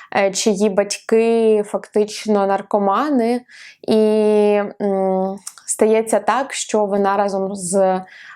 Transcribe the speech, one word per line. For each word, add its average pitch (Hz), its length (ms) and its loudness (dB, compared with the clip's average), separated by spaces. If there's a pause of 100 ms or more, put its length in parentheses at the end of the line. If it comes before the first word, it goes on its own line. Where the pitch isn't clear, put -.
(160)
е, 196 140 2
чиї 202 380 0
батьки 220 960 2
фактично 208 800 -2
наркомани. 226 960 0 (480)
І, 220 60 2 (880)
м, 190 540 0 (300)
стається 220 540 0
так, 254 320 -2
що - 320 -2
вона 196 320 0
разом 196 380 -2
з 185 460 0 (360)